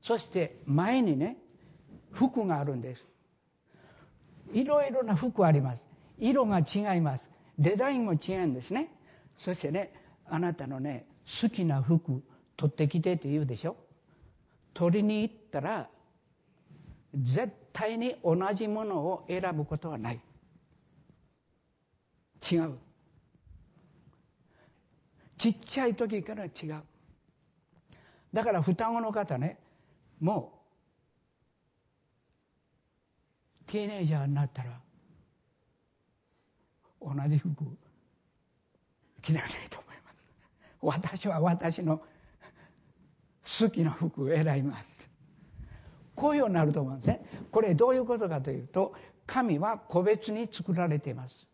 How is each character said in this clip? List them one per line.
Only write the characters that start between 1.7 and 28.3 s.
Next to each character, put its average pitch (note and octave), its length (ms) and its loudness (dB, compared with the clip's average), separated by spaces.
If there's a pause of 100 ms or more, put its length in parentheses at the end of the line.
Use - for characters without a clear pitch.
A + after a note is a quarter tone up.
服 B3+ 340 0
が E3 140 0
あ C#3+ 40 -2
る C#3+ 120 -2
ん A#2+ 60 -6
で B2+ 140 -10
す。 - 80 -20 (1500)
い A3 100 2
ろ D4 240 4
い C4+ 40 -2
ろ B3+ 120 0
な G#3+ 120 2
服 F#3+ 320 4
あ D#3+ 40 8
り C#3+ 100 6
ま C3 140 -2
す。 - 120 -18 (320)
色 B3+ 260 4
が G3+ 140 4
違 G3 380 0
い E3+ 40 2
ま C#3+ 160 0
す。 - 140 -14 (260)
デ D#3+ 180 4
ザ B3+ 140 2
イ C#4 80 0
ン A#3 80 0
も G3+ 80 0
違 F3+ 300 -2
う - 20 2
ん D3 80 0
で B2 80 -6
す - 100 -10
ね。 C#4 200 -4 (440)
そ F3+ 200 -6
し - 60 -12
て D3 100 -4
ね、 F3 200 -4 (380)
あ D#3+ 80 -2
な E3+ 160 0
た C#3+ 140 -8
の C3+ 120 -8
ね、 C3 280 -6 (340)
好 A3+ 80 2
き F#3 160 -2
な C#3 160 2
服 C#3 420 2 (320)
取 D3+ 160 0
っ - 40 -18
て D#3 120 2
き E3 140 0
て F3+ 120 2
っ F3 40 0
て C#3+ 120 -6
言 D3 120 0
う D3+ 60 0
で B2 80 -4
し C3 120 -8
ょ。 G3+ 80 -6 (1000)
取 F3 220 4
り G#3 60 2
に G#3+ 200 2
行 A3 80 -2
っ - 40 -20 (140)
た C#3+ 120 -4
ら、 E3+ 280 -4 (1300)
絶 C#3 360 0 (200)
対 A3 260 -4
に A#3+ 260 -2
同 E3+ 140 4 (160)
じ G#3+ 140 -2
も G#3+ 180 -2
の G#3 140 -2
を F3+ 280 -4
選 F#3 140 -2 (140)
ぶ D3+ 100 -2
こ D3+ 140 -6
と E3 100 -8
は D3 80 -8
な A2+ 140 -6
い。 A#2 100 -8 (2250)
違 E3+ 60 4
う。 D#3 200 -2 (2500)
ち A#3 120 2
っ A3 60 0 (100)
ち - 160 -4
ゃ B3+ 60 2
い A3+ 80 2
時 G#3+ 260 -2
か G#3+ 140 -10
ら G#3 100 -10
違 E3 40 -10
う。 - 20 -20 (1800)